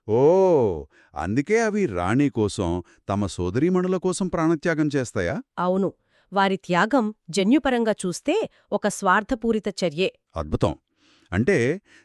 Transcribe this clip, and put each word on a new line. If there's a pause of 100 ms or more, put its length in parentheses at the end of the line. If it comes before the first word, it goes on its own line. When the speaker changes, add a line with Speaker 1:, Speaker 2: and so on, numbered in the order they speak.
Speaker 1:
ఓ, (920)
అందుకే
అవి
రాణి
కోసం, (380)
తమ
సోదరీమణుల
కోసం
ప్రాణత్యాగం
చేస్తాయా? (220)
Speaker 2:
అవును. (420)
వారి
త్యాగం (240)
జన్యుపరంగా
చూస్తే (380)
ఒక
స్వార్థపూరిత
చర్యే. (280)
Speaker 1:
అద్భుతం. (600)
అంటే (480)